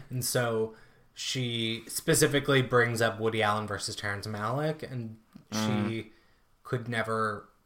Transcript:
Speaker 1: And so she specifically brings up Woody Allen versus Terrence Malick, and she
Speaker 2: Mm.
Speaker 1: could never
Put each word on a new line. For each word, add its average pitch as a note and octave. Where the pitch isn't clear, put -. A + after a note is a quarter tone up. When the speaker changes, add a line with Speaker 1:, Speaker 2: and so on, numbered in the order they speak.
Speaker 1:
And B2+
so A2+
she A#2
specifically C#3
brings A#2
up G#2+
Woody A2
Allen G#2+
versus G2+
Terrence G2+
Malick, B2
and A2+
she G#2+
Speaker 2:
Mm. A2
Speaker 1:
could A#2
never A2